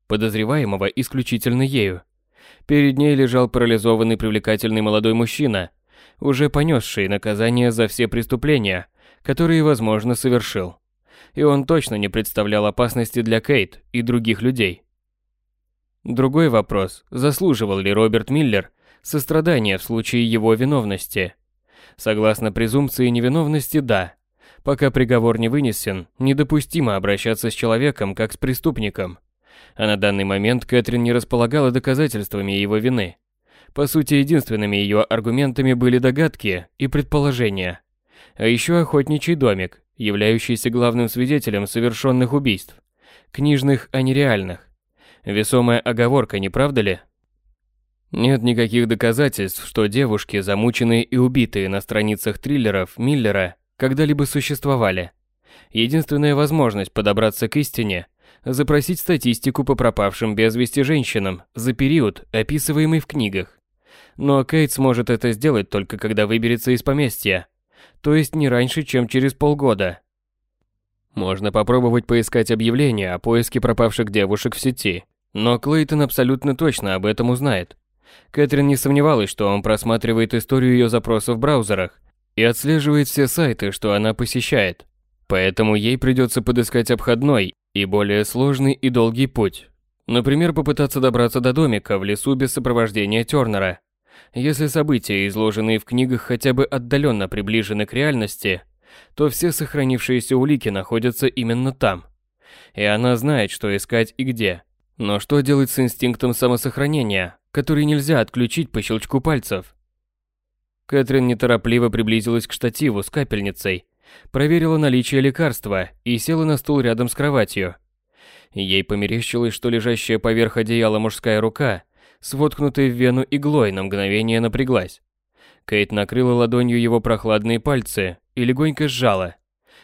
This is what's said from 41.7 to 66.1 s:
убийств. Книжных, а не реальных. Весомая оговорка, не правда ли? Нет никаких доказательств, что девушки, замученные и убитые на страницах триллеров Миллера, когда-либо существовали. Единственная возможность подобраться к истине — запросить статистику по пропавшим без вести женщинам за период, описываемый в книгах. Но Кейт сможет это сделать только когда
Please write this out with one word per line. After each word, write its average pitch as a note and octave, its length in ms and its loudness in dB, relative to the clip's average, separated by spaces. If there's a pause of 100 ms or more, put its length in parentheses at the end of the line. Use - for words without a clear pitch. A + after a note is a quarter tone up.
убийств. C3 440 -2 (540)
Книжных, C#3 600 0
а C3 100 0
не C3 120 2
реальных. G#2 540 0 (560)
Весомая A#2 560 2
оговорка, A#2+ 580 0
не G2 100 -2
правда C3 320 0
ли? G2 200 0 (1120)
Нет B2 320 0
никаких A#2 460 2
доказательств, A#2 760 -2
что G#2+ 200 0
девушки, G#2+ 540 -2
замученные A2+ 640 2
и - 120 -4
убитые B2 520 2
на G2 120 -2
страницах G#2+ 580 -2
триллеров G#2+ 580 -2
Миллера, A2 600 0 (200)
когда-либо C#3+ 480 2
существовали. B2 840 -2 (600)
Единственная D3 640 0
возможность C#3 580 0
подобраться G#2+ 560 0
к - 80 -4
истине — G#2+ 500 -4 (380)
запросить C#3+ 560 0
статистику B2+ 640 0
по C3+ 100 2
пропавшим A2 600 0
без A2 200 2
вести B2 280 0
женщинам A2+ 600 -2 (120)
за A#2+ 180 -2
период, C3+ 600 0
описываемый D3+ 680 0
в - 60 -10
книгах. G2+ 520 -6 (580)
Но C#3 280 2
Кейт D#3 280 0
сможет B2+ 380 0
это A#2 220 0
сделать A2 380 0
только G2+ 280 -6
когда G#2+ 280 -2